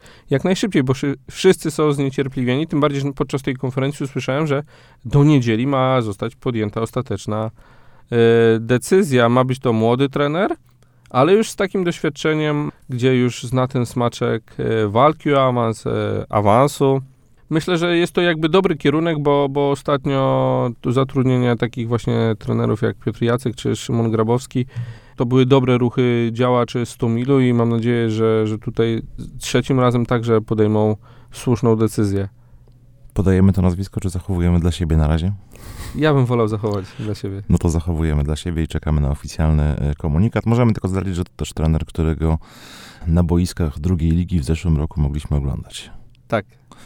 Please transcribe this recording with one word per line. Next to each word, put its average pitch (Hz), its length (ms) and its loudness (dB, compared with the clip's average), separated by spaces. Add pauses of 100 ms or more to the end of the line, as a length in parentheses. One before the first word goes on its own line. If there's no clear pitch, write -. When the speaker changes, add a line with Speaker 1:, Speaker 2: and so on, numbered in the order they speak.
(300)
Speaker 1:
jak 139 140 0
najszybciej, 180 400 0
bo 131 100 0
szy-, 139 220 -2 (160)
wszyscy 175 400 2
są 151 200 0
zniecierpliwieni. 135 760 -2
Tym 156 120 -2
bardziej, 143 220 0
że 139 120 -4
podczas 139 280 -4
tej 135 140 -4
konferencji 135 480 -4
usłyszałem, 139 440 -4
że 143 160 -2 (420)
do 143 180 4
niedzieli 127 440 4
ma 131 340 2
zostać 110 340 -6
podjęta 113 460 -4
ostateczna, 110 720 -6 (600)
e, 120 40 -2 (440)
decyzja. 123 680 2
Ma 123 140 4
być 131 160 -2
to 120 140 0
młody 120 360 2
trener, 156 460 -2 (540)
ale 143 240 2
już 220 160 2
z - 60 -14
takim 190 280 -2
doświadczeniem, 151 880 -2 (180)
gdzie 127 260 2
już 123 280 0
zna 127 240 0
ten 123 180 -2
smaczek, 120 720 -4
e, 113 300 0
walki 147 460 2
o 135 100 4
awans, 120 440 -2
e, 117 40 -2 (380)
awansu. 127 720 2 (480)
Myślę, 160 280 -2
że 170 200 0
jest 175 160 0
to 180 80 2
jakby 165 280 0
dobry 185 260 2
kierunek, 156 440 0
bo, 143 300 2
bo 143 220 0
ostatnio 135 1000 0 (100)
tu 127 100 -2
zatrudnienia 127 640 2
takich 120 320 -4
właśnie 117 520 0
trenerów 117 420 -2
jak 110 160 -2
Piotr - 260 -6
Jacek 117 320 -2
czy 117 200 -4
Szymon 117 360 -2
Grabowski, 120 540 -2 (500)
to 131 100 -2
były 127 200 4
dobre 127 320 4
ruchy 120 560 0
działaczy 123 520 0
Stomilu 123 540 0
i 123 140 4
mam 117 160 2
nadzieję, 117 400 0
że, 110 380 2
że 107 100 -4
tutaj 113 440 -2 (380)
trzecim 127 400 0
razem 123 260 2
także 113 360 2
podejmą 107 540 2 (360)
słuszną 117 440 0
decyzję. 101 540 -2 (840)
Speaker 2:
Podajemy 95 400 4
to 95 80 0
nazwisko, 92 380 -2
czy 95 100 -4
zachowujemy 87 500 0
dla 85 120 2
siebie 80 260 -2
na 76 100 2
razie? 82 260 0 (600)
Speaker 1:
Ja 151 180 2
bym 131 120 2
wolał 117 220 0
zachować 104 380 -4 (140)
dla 107 160 -6
siebie. 98 340 -8
Speaker 2:
No 180 80 0
to 90 120 0
zachowujemy 78 540 -2
dla 76 120 -2
siebie 80 280 -6
i 76 40 -2
czekamy 78 340 -2
na 69 80 0
oficjalny, 78 540 0
e, 73 320 -2
komunikat. 92 500 -2
Możemy 117 280 2
tylko - 140 -4
zdradzić, 92 280 -4
że 90 80 -2
to - 120 -8
też - 180 -8
trener, 80 320 0
którego 80 520 0 (720)
na 85 160 4
boiskach 87 560 -2
drugiej 82 320 0
ligi 87 280 0
w 69 40 -2
zeszłym 80 340 0
roku 76 240 -4
mogliśmy 73 360 -2
oglądać. 65 540 -8 (360)
Speaker 1:
Tak. 107 180 -2 (400)